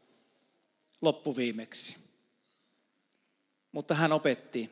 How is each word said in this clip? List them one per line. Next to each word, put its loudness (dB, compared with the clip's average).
loppuviimeksi. -2
Mutta -2
hän 4
opetti 0